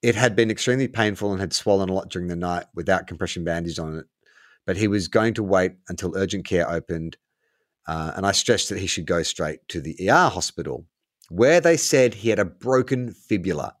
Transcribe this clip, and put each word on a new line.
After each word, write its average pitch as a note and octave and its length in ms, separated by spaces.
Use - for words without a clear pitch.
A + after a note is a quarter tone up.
It A#2+ 140
had A#2 180
been A2 160
extremely B2+ 380
painful G#2 420
and F#2+ 100
had F#2+ 120
swollen G2 360
a F#2 60
lot F#2+ 160
during F2 180
the F2 80
night F2 280
without F2 320
compression F2 380
bandage E2+ 340
on D#2+ 200
it, - 80
but F#2 100
he G#2 120
was G2 180
going A2 280
to A2+ 80
wait F#2 300
until F2+ 280
urgent F#2+ 280
care F2 240
opened, E2 480
uh, D#2+ 300
and F#2+ 100
I G2+ 60
stressed - 380
that G2 80
he F#2+ 100
should E2 180
go E2+ 160
straight D#2 460
to F2 120
the D2 140
E F#2+ 40
R D#3+ 220
hospital, D#2+ 560
where B2+ 300
they E3+ 160
said B2+ 380
he G#2 160
had G#2 100
a G2+ 40
broken B2 680
fibula. E2+ 680